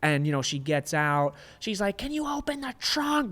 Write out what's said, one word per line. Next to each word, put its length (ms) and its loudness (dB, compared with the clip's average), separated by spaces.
And, 240 2
you 60 2
know, 100 2
she 180 -2
gets 340 -2
out. 400 4
She's 220 -4
like, 160 0
Can 140 -6
you 160 -2
open 340 -4
the 180 -6
trunk? 520 0